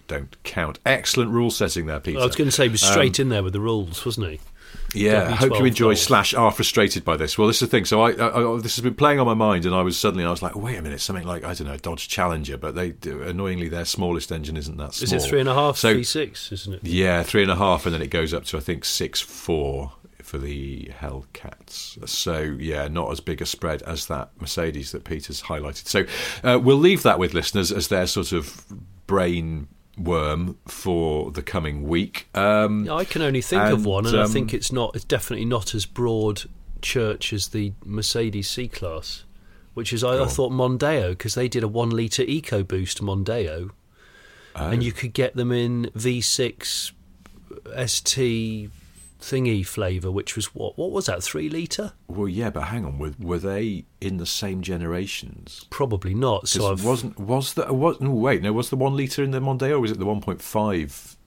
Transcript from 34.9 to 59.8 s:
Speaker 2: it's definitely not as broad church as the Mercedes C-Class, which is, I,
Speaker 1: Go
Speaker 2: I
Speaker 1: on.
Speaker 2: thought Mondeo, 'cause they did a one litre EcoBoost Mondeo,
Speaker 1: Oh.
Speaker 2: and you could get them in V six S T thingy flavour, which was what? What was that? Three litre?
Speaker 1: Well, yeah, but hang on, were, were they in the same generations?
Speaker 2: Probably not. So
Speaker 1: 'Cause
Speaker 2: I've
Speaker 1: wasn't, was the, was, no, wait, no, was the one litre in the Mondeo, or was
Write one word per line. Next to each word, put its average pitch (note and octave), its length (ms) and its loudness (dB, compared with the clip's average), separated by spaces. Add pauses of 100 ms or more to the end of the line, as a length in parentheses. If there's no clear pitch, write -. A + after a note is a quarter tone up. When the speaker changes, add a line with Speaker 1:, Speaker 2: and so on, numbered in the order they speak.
Speaker 2:
it's - 80 -12
definitely A2+ 400 -2
not A#2 280 0
as G#2 120 -2
broad A2 580 0 (380)
church - 500 0
as G2+ 160 -2
the G#2 240 -2 (140)
Mercedes G#2+ 640 -2
C-Class, F2+ 720 -8 (520)
which A#2+ 180 -4
is, A2+ 100 0
I, B2 140 4
Speaker 1:
Go - 20 4
Speaker 2:
I - 40 4
Speaker 1:
on. B2 40 2
Speaker 2:
thought B2+ 240 2
Mondeo, B2+ 640 2
'cause - 180 -4
they B2+ 120 2
did A#2 160 0
a G#2+ 60 0
one A#2 220 0
litre A2+ 340 0
EcoBoost G2+ 760 -2
Mondeo, G2 680 -2 (880)
Speaker 1:
Oh. D2+ 140 -2
Speaker 2:
and A#2+ 120 2
you A#2+ 80 0
could A2+ 220 -6
get B2+ 240 0
them B2 160 0
in A#2+ 420 0
V B2 240 0
six - 720 -2 (800)
S A#2 280 -2
T A2+ 680 0 (500)
thingy A#2+ 460 0
flavour, F#2 460 -2
which - 240 -4
was - 180 -4
what? - 240 -8
What F3 140 -2
was - 160 -2
that? - 160 -2
Three - 260 -4
litre? E3+ 440 -6 (140)
Speaker 1:
Well, G2+ 200 -2
yeah, G#2 240 -2
but D2 140 -4
hang G#2+ 200 -4
on, C#2 140 -6
were, D2+ 200 -6
were F2 200 -2
they G2 460 -4 (140)
in F#2+ 180 -4
the E2+ 100 -4
same F#2+ 340 -4
generations? F2 1080 -6
Speaker 2:
Probably G2+ 420 -2
not. A2+ 340 0
So - 120 0
Speaker 1:
'Cause G2 200 2
Speaker 2:
I've G2 60 -2
Speaker 1:
wasn't, A#2+ 340 -2
was B2+ 360 -2
the, C#3 180 -2
was, D3 260 2
no, C3+ 120 0
wait, A#2 320 2
no, G#2 100 2
was A#2 160 -2
the C#3 60 -2
one C3+ 200 2
litre C#3 280 0
in C3+ 80 0
the C3 80 -2
Mondeo, C3+ 320 0
or D3 80 2
was A2 120 2